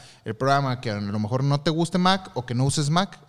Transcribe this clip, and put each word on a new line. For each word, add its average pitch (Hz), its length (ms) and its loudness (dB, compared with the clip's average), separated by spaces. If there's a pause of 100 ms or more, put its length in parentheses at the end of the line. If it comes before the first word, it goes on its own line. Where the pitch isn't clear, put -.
(260)
el 110 100 -6
programa, 135 460 2
que 120 100 -4
a 104 80 -2
lo 104 200 -4
mejor 107 220 -2
no 143 200 2
te 170 100 -2
guste 165 260 0
Mac 185 360 2
o 123 120 -4
que - 80 -6
no 123 120 2
uses 143 240 0
Mac, 180 400 0